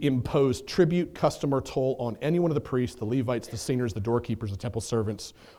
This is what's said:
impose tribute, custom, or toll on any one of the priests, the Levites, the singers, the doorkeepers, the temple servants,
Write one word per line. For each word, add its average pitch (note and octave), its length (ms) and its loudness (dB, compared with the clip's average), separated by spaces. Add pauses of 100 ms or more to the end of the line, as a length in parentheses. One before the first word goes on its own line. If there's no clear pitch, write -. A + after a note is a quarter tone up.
impose C3+ 560 2
tribute, F3 540 2
custom, D3 400 0
or B2+ 60 2
toll C3 380 0
on A#2 220 -4
any D#3 160 2
one E3+ 140 2
of C#3+ 40 0
the C#3+ 60 0
priests, B2+ 360 -2
the A2 80 -6
Levites, A#2+ 420 0
the A2+ 100 -10
singers, B2 360 0
the G#2+ 80 -4
doorkeepers, A#2 500 0
the G2 60 -6
temple A#2+ 240 -6
servants, G#2+ 520 -2 (260)